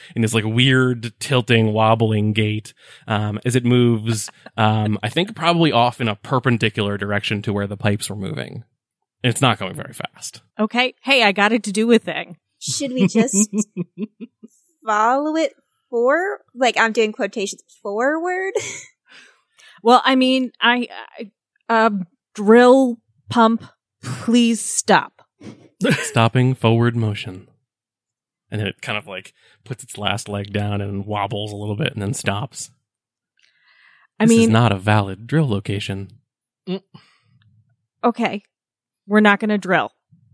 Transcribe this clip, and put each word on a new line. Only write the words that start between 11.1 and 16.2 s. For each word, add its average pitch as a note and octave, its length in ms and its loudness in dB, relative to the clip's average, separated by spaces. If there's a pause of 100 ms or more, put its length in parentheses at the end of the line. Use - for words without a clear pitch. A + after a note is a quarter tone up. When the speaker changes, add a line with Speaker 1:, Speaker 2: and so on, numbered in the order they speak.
Speaker 2:
I G3+ 80 4
got G#3 220 2
it A3+ 100 0
to G#3 80 -6
do A3 220 0
a A3 60 6
thing. E3 360 -8 (240)
Speaker 3:
Should B3+ 320 -6
we G3 160 2
just G#3 420 0 (680)
Speaker 1:
<laughs> - 680 -20
Speaker 3:
follow B3+ 520 0
it D#4+ 160 -2 (360)
for-, D4 520 0 (120)